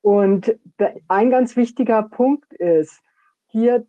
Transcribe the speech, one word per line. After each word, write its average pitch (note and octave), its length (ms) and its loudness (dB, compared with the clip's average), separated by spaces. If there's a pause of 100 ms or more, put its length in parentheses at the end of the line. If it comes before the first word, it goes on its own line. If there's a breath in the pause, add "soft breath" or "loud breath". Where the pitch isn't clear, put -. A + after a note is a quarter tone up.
Und G3+ 560 0 (200)
da, G3+ 120 -2 (180)
ein G3+ 220 0
ganz B3+ 260 0
wichtiger A#3 480 -2
Punkt C4 500 -4
ist D#3+ 480 -2 (460)
hier A#3 420 -2